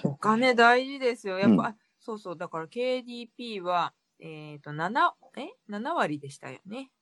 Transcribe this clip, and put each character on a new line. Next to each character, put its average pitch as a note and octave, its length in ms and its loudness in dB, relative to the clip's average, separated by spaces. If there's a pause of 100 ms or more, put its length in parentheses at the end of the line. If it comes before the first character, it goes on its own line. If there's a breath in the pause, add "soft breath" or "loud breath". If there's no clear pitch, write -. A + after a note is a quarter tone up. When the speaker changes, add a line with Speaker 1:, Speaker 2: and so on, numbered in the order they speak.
Speaker 1:
お C#3+ 120 -2
金 A#3 380 4
大 A#3+ 320 6
事 C#4 140 -10
で B3 160 0
す G#3 120 -12
よ。 F#3 120 -4
や G3 80 4
っ - 20 10
ぱ、 G#3 60 8
Speaker 2:
う - 20 8
ん。 - 40 2
Speaker 1:
あ、 - 140 -4 (240)
そ - 140 -12
う G#3+ 60 -10
そ F3+ 140 -10
う。 D#3 40 -12
だ E3+ 100 -8
か E3 120 -8
ら D#3+ 80 -10
ケ B3+ 320 -2
ー A#3+ 60 -12
デ B3 60 -16
ィ A#3+ 120 -12
ー A#3 120 -18
ピ A#3 240 -10
ー - 20 -10
は、 F3 320 -2 (260)
え D3+ 360 -16
ー C#3+ 60 -20
と、 D3+ 100 -14
七、 G#3 440 0 (220)
え？ C4+ 100 -10 (200)
七 A3 280 -8
割 E3+ 240 -2
で C#3+ 100 -16
し C#3 80 -18
た C3+ 140 -16
よ C3 140 -16
ね。 B3+ 260 -14 (100)